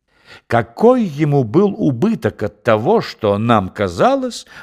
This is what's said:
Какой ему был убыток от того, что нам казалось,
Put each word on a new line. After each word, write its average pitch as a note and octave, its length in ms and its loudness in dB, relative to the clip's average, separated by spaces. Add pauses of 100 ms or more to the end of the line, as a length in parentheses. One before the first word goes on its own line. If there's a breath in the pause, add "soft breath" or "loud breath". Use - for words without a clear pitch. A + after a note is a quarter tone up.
(480 soft breath)
Какой A3 580 0
ему C#3+ 400 0
был F3+ 320 2
убыток D#3 640 -2
от - 200 -8
того, C3 400 2
что - 340 -2
нам G#2+ 320 0
казалось, G#3+ 760 -2 (160 loud breath)